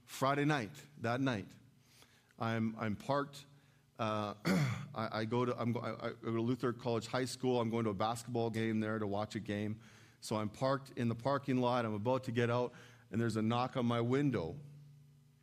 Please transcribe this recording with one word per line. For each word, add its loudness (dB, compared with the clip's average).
Friday 2
night, 2
that 0
night, 0
I'm, 0
I'm -2
parked. -2
Uh, -2
<clears throat> 0
I, -4
I -2
go 2
to, -2
I'm 0
go-, -2
I, -6
I -2
go -2
to 2
Luther 2
College -2
High 0
School. 2
I'm 2
going 0
to 4
a 0
basketball 0
game 0
there 0
to -2
watch -2
a -2
game. -2
So -4
I'm 0
parked 0
in 0
the 0
parking 0
lot. 4
I'm -2
about 0
to -4
get 4
out, 0
and 0
there's 2
a 2
knock 2
on 0
my 2
window. 2